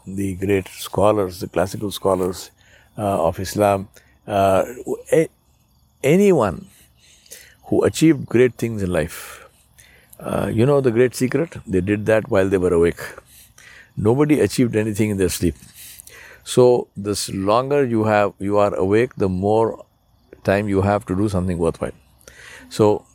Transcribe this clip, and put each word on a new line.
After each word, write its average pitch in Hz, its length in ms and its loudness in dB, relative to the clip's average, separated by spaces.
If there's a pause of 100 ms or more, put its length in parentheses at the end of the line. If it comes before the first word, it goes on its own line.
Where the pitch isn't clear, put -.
the 95 300 -6
great 95 320 -2
scholars, 98 720 -2
the 90 80 -10
classical 98 420 -4
scholars, 92 640 -4 (440)
uh, 98 300 -2
of 90 140 -4
Islam, 98 480 0 (400)
uh, 98 360 2 (480)
a-, 160 160 2 (760)
anyone 156 600 2 (1000)
who - 180 -2
achieved 127 440 2
great 120 280 2
things 113 300 -6
in 90 80 -2
life, - 560 -6 (720)
uh, - 300 -6
you 110 140 2
know 143 160 2
the 131 120 0
great 117 220 2
secret? 135 420 -4 (100)
They 92 140 0
did 104 260 -2
that 110 240 0
while 98 180 2
they 98 80 2
were 90 160 2
awake. 85 280 2 (1000)
Nobody 139 420 2
achieved 113 340 0
anything 107 360 0
in 101 80 -4
their 92 100 2
sleep. 82 260 -2 (880)
So, 123 540 2
this 101 340 -6
longer 123 540 0
you 113 200 0
have, 104 340 2
you 101 200 -4
are 101 160 2
awake, 104 420 0
the 101 120 0
more 104 560 0 (580)
time 104 260 0
you 98 140 0
have 101 240 0
to 92 100 -4
do 104 120 -2
something 92 300 -4
worthwhile. 82 340 -4 (800)
So, 107 340 2 (100)